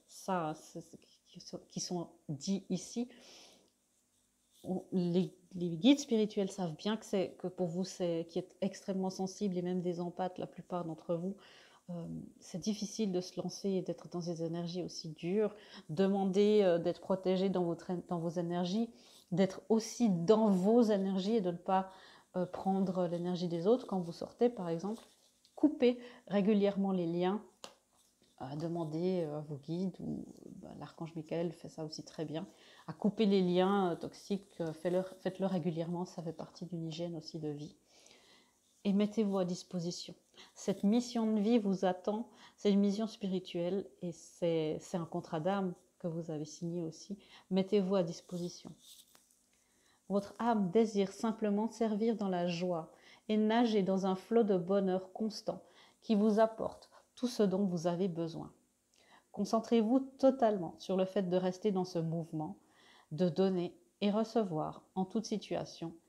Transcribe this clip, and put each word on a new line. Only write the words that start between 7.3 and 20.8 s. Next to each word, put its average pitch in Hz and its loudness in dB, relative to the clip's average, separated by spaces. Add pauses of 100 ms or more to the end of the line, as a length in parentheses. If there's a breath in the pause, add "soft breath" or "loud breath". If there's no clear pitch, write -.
que - -6
pour 180 -4
vous, 175 -2
c'est, 170 -2
qui - -6
êtes - -6
extrêmement 190 -4
sensible, 185 -4
et 175 0
même 180 -2
des 175 -2
empathes, 180 -6
la - -6
plupart 175 -6
d'entre 160 -6
vous, 180 -4 (520 loud breath)
euh, 170 -8 (320)
c'est - -12
difficile 208 -2
de 180 0
se 180 -8
lancer 185 -6
et 190 0
d'être 170 -8
dans 175 -6
ces 165 -4
énergies 170 -4
aussi - -10
dures. 202 -2 (320 loud breath)
Demandez, 196 4
euh, 175 6
d'être 170 -2
protégé 190 2
dans 180 2
votre, 170 -2 (160)
dans 175 -2
vos 170 -2
énergies, 180 0 (440 loud breath)
d'être 190 2
aussi 226 4
dans 208 6
vos 202 6